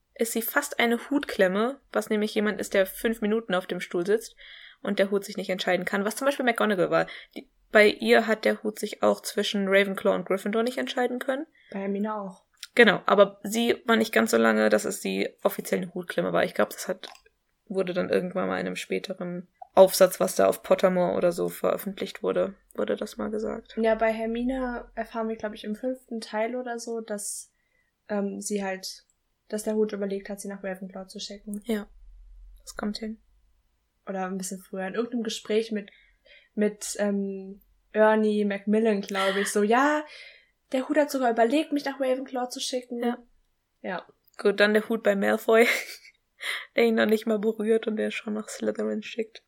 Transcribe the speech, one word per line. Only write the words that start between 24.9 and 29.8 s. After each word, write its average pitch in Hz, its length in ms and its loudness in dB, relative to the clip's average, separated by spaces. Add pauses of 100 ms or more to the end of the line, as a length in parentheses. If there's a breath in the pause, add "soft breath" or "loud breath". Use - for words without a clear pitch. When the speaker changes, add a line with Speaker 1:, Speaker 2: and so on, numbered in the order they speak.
Speaker 2:
erfahren 220 340 -6
wir, 220 80 -6
glaub 214 160 -8
ich, 220 100 -16
im 214 140 -6
fünften 254 420 -6
Teil 226 380 -4
oder 240 200 -6
so, 233 220 -8
dass, - 540 -10 (560)
ähm, 202 320 -4
sie 202 240 -4
halt, 190 400 -10 (420)
dass 214 160 -6
der 214 120 -2
Hut 214 180 0